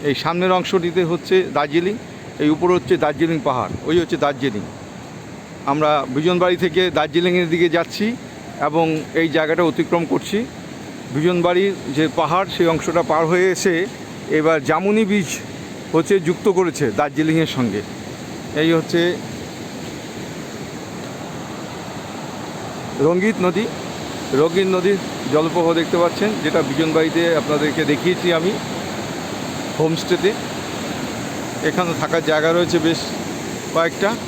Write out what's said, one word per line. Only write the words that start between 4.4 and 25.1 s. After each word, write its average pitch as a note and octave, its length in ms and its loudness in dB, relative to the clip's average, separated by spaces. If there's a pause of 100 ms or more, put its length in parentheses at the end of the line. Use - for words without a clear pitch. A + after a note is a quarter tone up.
আমরা D3+ 200 2 (240)
বিজনবাড়ি F3+ 500 4
থেকে F3+ 180 2 (160)
দার্জিলিংয়ের E3+ 540 2
দিকে E3+ 240 4
যাচ্ছি E3+ 300 0 (600)
এবং D#3+ 180 2 (340)
এই E3 160 2
জায়গাটা D#3+ 340 2
অতিক্রম E3+ 320 0 (100)
করছি। - 260 0 (760)
বিজনবাড়ির F3+ 600 4 (220)
যে D#3 80 4 (140)
পাহাড়, E3+ 360 2
সেই E3+ 180 4
অংশটা E3 380 0
পার D#3+ 200 4
হয়ে F3+ 240 4
এসে F3+ 200 2 (640)
এবার D#3 200 4 (100)
জামুনি G3 400 4
ব্রিজ G3 220 2 (640)
হচ্ছে E3 200 4 (140)
যুক্ত F3+ 180 0 (120)
করেছে E3+ 280 2 (120)
দার্জিলিংয়ের D#3 580 2
সঙ্গে। G#2+ 240 0 (840)
এই E3 140 4
হচ্ছে E3 240 0 (4000)
রঙ্গিত F#3 300 2 (100)
নদী, F#3 180 0 (760)
রঙ্গিত F3 360 2
নদীর F#3 220 2 (340)